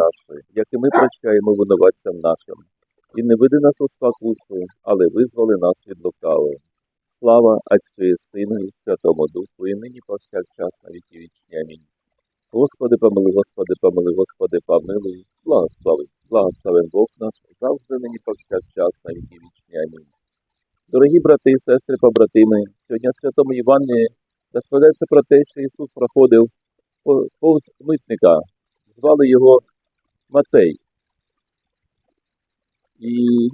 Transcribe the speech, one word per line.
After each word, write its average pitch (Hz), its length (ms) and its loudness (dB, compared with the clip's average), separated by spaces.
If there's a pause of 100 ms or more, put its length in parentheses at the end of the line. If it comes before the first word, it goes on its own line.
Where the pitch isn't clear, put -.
наші, 82 320 -4 (200)
як 107 200 -4
і - 80 -4
ми 135 60 0 (100)
прощаємо 107 600 0
винуватцям 95 580 0 (120)
нашим. 82 300 -8 (600)
І 117 40 -6
не 117 180 2
веди 131 260 2
нас 147 140 2
у 139 80 -4
спокусу, 113 680 -6 (240)
але 101 220 0 (100)
визволи 113 400 -2 (120)
нас 87 100 -2 (120)
від 87 160 -18
лукавого. 76 500 -4 (680)
Слава 117 300 4 (200)
Отцю 98 380 -2
і 87 40 0 (120)
Сину, 104 280 -8 (100)
і - 20 -12 (100)
Святому 85 460 -2 (100)
Духу, 90 260 -14 (100)
і 98 120 -6
нині 123 260 -20
повсякчас 92 640 -12 (100)
на - 120 -20
віки 85 280 -20
вічні. - 400 -20
Амінь. 78 240 -18 (680)
Господи, 123 500 -2
помилуй, 98 360 2
Господи, 95 340 -6 (100)
помилуй, 87 380 -2
Господи, 90 460 -4
помилуй. 92 520 -4 (260)
Благослови, 85 600 -2 (260)
благословен 92 640 -2
Бог 107 140 0 (140)
наш, 110 120 -10 (260)
завжди 135 420 -8
нині 117 240 -14
повсякчас 92 680 -8 (120)
на 85 120 -14
віки 85 260 -20
вічні. 85 320 -20 (100)
Амінь. 80 260 -18 (840)
Дорогі 143 320 4
брати 147 320 4
і - 20 0 (100)
сестри, 131 260 0 (100)
побратими, 110 540 2 (280)
сьогодні 120 240 -6
в - 100 -10
Святому 135 320 -2 (100)
Євангелії 123 460 0 (460)
розповідається 143 580 0
про 147 80 4 (100)
те, 143 60 4 (140)
що - 160 -20
Ісус 135 320 -14
проходив 123 460 4 (600)
по-, 139 220 0 (140)
повз 156 240 0 (240)
митника, 110 460 0 (600)
звали 143 280 2 (100)
його 131 180 6 (840)
Матей. 82 380 2 (2250)
І 120 40 -6 (400)